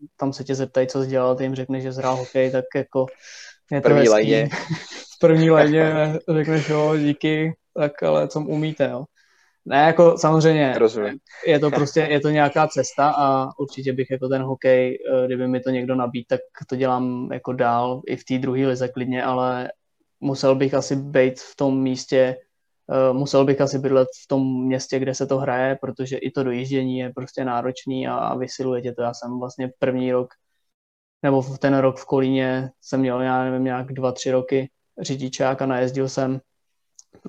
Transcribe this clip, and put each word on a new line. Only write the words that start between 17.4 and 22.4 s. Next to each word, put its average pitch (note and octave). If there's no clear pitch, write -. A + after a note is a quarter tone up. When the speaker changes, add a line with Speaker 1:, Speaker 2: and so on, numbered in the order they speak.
Speaker 1:
dál B2
i C3
v -
té B2+
druhé C3
lize B2+
klidně, B2+
ale B2+
musel C3+
bych C3+
asi C3+
být C3+
v -
tom C3+
místě, C3